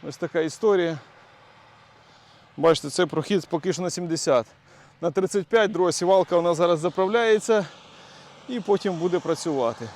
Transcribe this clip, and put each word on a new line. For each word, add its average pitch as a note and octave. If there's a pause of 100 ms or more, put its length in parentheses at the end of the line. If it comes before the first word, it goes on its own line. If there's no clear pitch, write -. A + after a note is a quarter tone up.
Ось C#3
така E3+
історія. E3+ (1600)
Бачите, D3+
це F3+
прохід D#3+
поки F3
що F3
на F3+
сімдесят. D#3+ (540)
На E3+
тридцять F#3+
п'ять A3
друга F3
сівалка F3
у E3+
нас E3+
зараз E3+
заправляється G#3 (840)
і B3
потім G3
буде F3
працювати. C#3